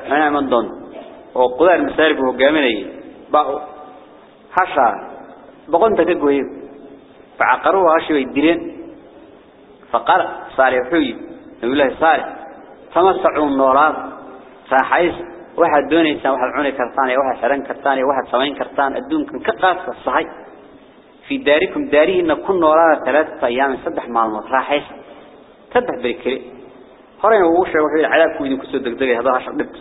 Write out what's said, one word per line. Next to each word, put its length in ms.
ana 240
iman 200
doon, 200
oo 240
qudaar 280
masaarib 380
uu 80
hogaaminayay, 500
baa 180
u-, 160
hasha 340
boqonta 420
ka 80
gooyay. 300
Facaqaruuha, 580
hashi 220
bay 200
dileen. 280
Faqaala 400
Saalix 340
wuxuu 160
yidhi, 220
Nabiyullaahi 400
Saalix, 300
"Tamasacuu 600
noolaad, 460
raaxays, 500
waxaad 340
doonaysaan, 460
waxaad 200
cuni 180
kartaan, 380
iyo 100
waxaad 200
xiran 240
kartaan, 340
iyo 100
waxaad 220
samayn 260
kartaan, 420
adduunkan 440
ka 120
qaadka 380
sahay. 240
Fii 160
daarikum, 500
daarihiinna 460
ku 180
noolaada 480
talaatata 460
ayaamin, 320
saddex 280
maalmood, 380
raaxays." 380
Saddex 300
beri 160
keli. 240
Horeyna 280
wuu 140
u 40
sheegay, 160
wuxuu 160
yidhi, 140
"Cadaabku 320
idinku 220
soo 140
degdegay 360
haddaad 200
hasha 160
dhib 180